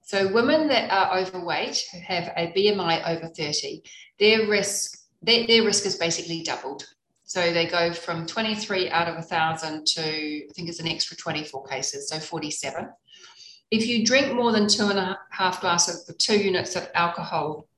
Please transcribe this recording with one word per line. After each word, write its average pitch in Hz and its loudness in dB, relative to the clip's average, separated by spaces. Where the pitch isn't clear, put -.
So 196 2
women 285 4
that 247 2
are 185 4
overweight, 185 -2
who 180 -16
have 175 -4
a 170 -2
B 196 4
M 202 2
I 165 0
over 160 -8
thirty, 147 -6
their 220 6
risk, - -2
their, 226 4
their 226 6
risk 202 2
is 185 0
basically 165 -4
doubled. 143 -6
So 175 0
they 170 4
go 170 2
from 165 -6
twenty-three 208 -2
out 170 2
of 165 -6
a 165 -8
thousand 160 -2
to, - 0
I 151 -4
think 170 -10
it's 165 -10
an 165 -6
extra 165 -4
twenty-four 151 -8
cases, 139 -6
so 156 -6
forty-seven. 156 -8
If 226 2
you 233 2
drink 269 4
more 240 2
than 208 4
two 208 4
and 196 2
a 185 -2
half - -2
glasses, 175 0
the 170 -18
two - 2
units 185 0
of - -6
alcohol 165 -2